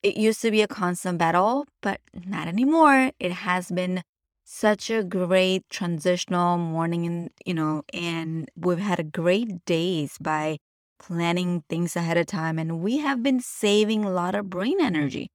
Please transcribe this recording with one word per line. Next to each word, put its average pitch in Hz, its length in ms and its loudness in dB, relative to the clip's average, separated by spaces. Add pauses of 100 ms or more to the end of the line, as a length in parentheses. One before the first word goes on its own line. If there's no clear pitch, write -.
It 196 140 0
used 214 260 2
to 226 80 2
be 214 120 4
a 208 40 4
constant 180 520 -4
battle, 190 480 2 (140)
but 196 200 -4 (260)
not 165 220 -6
anymore. 269 720 6
It 180 100 0
has 180 400 -2
been 185 320 -2 (400)
such - 480 0
a 226 140 0
great 185 640 2
transitional 175 920 0
morning, 170 480 -2
and, 170 240 -6 (140)
you 180 100 -4
know, 156 380 -2
and 165 640 -6
we've 170 220 0
had 190 200 0
a 170 60 -4
great 180 600 -2
days 165 560 -2
by 156 360 -2 (420)
planning 175 680 -2
things 165 260 -4
ahead 165 220 0
of 170 100 2
time, 160 320 -4
and 165 220 -4
we 220 180 -2
have 277 240 -2
been 262 160 2
saving 214 640 2
a 196 60 -2
lot 180 240 -2
of 202 160 -4
brain 214 300 -2
energy. 156 540 0